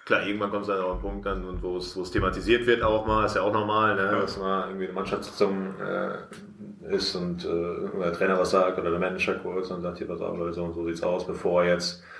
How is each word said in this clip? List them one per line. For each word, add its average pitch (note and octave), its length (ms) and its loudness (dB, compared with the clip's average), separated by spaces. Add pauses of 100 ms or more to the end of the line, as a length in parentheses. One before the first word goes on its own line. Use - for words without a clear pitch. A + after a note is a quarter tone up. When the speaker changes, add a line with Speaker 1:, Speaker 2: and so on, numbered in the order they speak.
Speaker 1:
Klar, - 220 2
irgendwann G#2 240 -2
kommt's G2+ 180 -2
dann G2 120 0
auch F#2 60 -2
an F#2 60 0
einen F#2 100 -4
Punkt, G2 240 -6
dann, F#2 360 -4
wo F2+ 140 -2
es, - 200 -6
wo F#2 60 -2
es F2+ 80 -8
thematisiert G2 560 2
wird A#2 160 6
auch A2 240 2
mal, G#2+ 200 4
ist G#2 100 -2
ja F#2 60 4
auch G#2 100 2
normal, G#2+ 440 4
ne, F#2+ 100 2
Speaker 2:
Ja. G#2+ 140 2
Speaker 1:
dass - 180 -2
mal F#2+ 300 0
irgendwie F#2+ 180 -6
eine F#2 80 -8
Mannschaftssitzung, F#2+ 840 -2
äh, G2 1120 -6
ist F#2+ 200 0
und, F2 300 -4
äh, F2 560 -2
der F2 120 0
Trainer F#2+ 260 2
was F2+ 120 2
sagt F#2 280 4
oder F2 120 0
der E2+ 100 2
Manager F#2 340 0
kurz F#2 360 -4
und F2+ 120 -6
sagt, F2 160 -6
"Hier, - 100 -6
pass F2+ 140 -6
auf, F2 160 -2
Leute, E2+ 160 -2
so E2+ 100 -2
und E2+ 100 -4
so E2+ 120 -4
sieht's E2+ 160 -2
aus", F2+ 240 0
bevor F2 380 2
jetzt, F2 380 2 (180)